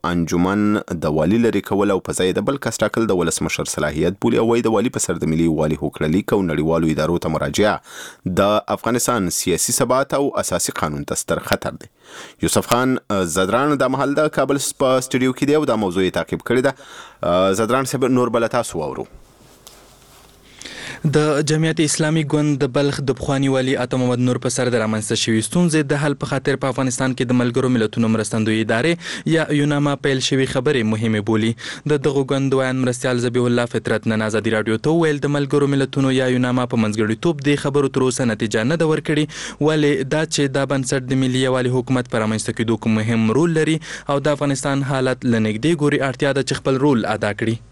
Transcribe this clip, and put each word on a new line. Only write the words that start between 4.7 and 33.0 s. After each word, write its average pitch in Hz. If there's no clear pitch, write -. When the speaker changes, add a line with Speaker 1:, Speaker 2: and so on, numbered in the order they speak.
Speaker 1:
والي 123
په -
سر 87
د 80
ملي 82
والي 76
هوکړه 78
لیک 104
او 98
نړیوالو 80
ادارو 80
ته 80
مراجعه 87
د 104
افغانستان 113
سیاسي 120
ثبات 135
او 143
اساسي -
قانون 73
ته -
ستر -
خطر -
دی. -
یوسف 87
خان، 127
اه، 98
زدران 127
دا 131
مهال 139
د 156
کابل 139
په 131
سټوډیو 127
کې 147
دی 143
او 151
دا 120
موضوع 95
یې 92
تعقیب 82
کړې 123
ده. 135
اه، 92
زدران 127
صاحب، 131
نور 123
به 113
له 127
تاسو 87
واورو. -
Speaker 2:
د 151
جمعیت 160
اسلامي 156
ګوند 151
د 135
بلخ 143
د 123
پخواني 135
والي 131
عطا 127
محمد 123
نور 123
په 123
سر 127
د 113
رامنځته 110
شوې 110
ستونزې 156
د 143
حل 143
په 131
خاطر 135
په 131
افغانستان 131
کې 127
د 127
ملګرو 123
ملتونو 110
مرستندویي 110
ادارې 156
یا 156
یوناما 147
پیل 135
شوې 131
خبرې 127
مهمې 110
بولي. 110
د 143
دغو 135
ګوند 135
ویاند 127
مرستیال 123